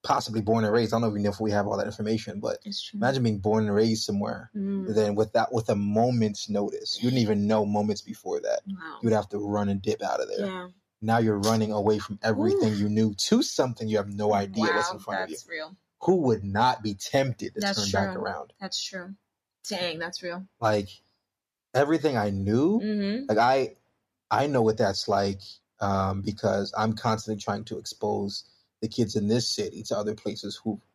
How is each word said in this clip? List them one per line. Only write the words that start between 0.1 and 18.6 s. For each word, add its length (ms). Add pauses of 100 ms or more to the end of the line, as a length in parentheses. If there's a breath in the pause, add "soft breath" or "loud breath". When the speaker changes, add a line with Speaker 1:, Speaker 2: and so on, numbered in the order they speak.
Speaker 1:
born 220
and 100
raised. 200
I 60
don't 120
even 120
know 60
if 100
we 120
have 160
all 100
that 100
information, 520
but 260
Speaker 2:
It's 160
true. 160
Speaker 1:
imagine 260
being 160
born 260
and 100
raised 280
somewhere. 520
Speaker 2:
Mm. 380
Speaker 1:
Then 220
with 180
that, 200
with 160
a 60
moment's 760
notice, 480
you 120
didn't 120
even 260
know 180
moments 360
before 400
that. 260
Speaker 2:
Wow. 340
Speaker 1:
You 80
would 40
have 160
to 100
run 300
and 120
dip 200
out 200
of 60
there. 200
Speaker 2:
Yeah. 220 (340)
Speaker 1:
Now 160
you're 200
running 320
away 280
from 240
everything 500
Speaker 2:
Oof. 60
Speaker 1:
you 100
knew 260
to 280
something 440
you 100
have 140
no 240
idea 300
that's 260
in 60
Speaker 2:
Wow, 60
Speaker 1:
front 200
of 60
you. 60
Speaker 2:
that's 120
real. 280 (280)
Speaker 1:
Who 200
would 200
not 400
be 120
tempted 600
to 60
Speaker 2:
That's 300
Speaker 1:
turn 0
back 220
Speaker 2:
true. 100
Speaker 1:
around? 360
Speaker 2:
That's 240